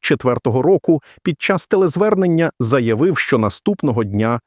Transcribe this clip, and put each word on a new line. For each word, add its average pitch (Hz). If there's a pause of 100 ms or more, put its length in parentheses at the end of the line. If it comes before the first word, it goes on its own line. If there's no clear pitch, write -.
четвертого 123
року 160 (220)
під -
час -
телезвернення 185
заявив, 120
що -
наступного 117
дня 107